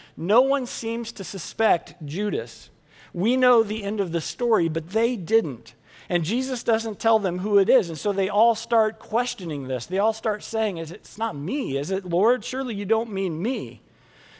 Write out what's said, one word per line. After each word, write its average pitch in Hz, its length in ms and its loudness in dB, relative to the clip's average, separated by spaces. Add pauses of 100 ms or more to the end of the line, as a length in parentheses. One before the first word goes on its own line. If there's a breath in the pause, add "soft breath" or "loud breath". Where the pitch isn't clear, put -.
(140 loud breath)
no 196 280 4
one 269 240 0
seems 233 460 -6
to 190 120 -10
suspect 190 720 0 (100)
Judas. 147 640 -4 (460 loud breath)
We 226 240 2
know 247 240 6
the 214 200 -4
end 202 160 -2
of 180 140 0
the 170 80 0
story, 214 480 2
but 160 220 -4
they 233 260 2
didn't. 175 560 0 (360 loud breath)
And 175 160 0
Jesus 247 400 -2
doesn't 220 340 0
tell 226 220 4
them 180 180 -2
who 202 200 2
it 190 100 4
is. 226 200 4
And 160 80 -6
so 208 140 -2
they 190 180 0
all 214 280 4
start 220 420 0
questioning 170 720 -4
this. 123 180 -4
They 190 140 -2
all 214 120 2
start 208 300 -4
saying, 220 360 -2
"Is 156 120 -6
it, 185 60 -12
it's - 220 -18
not 214 180 -4
me, 165 400 -4
is 151 160 -2
it, 190 120 -2
Lord? 196 400 2
Surely 254 300 -4
you 202 100 -4
don't 220 280 0
mean 185 280 -2
me." 175 400 -4 (600 soft breath)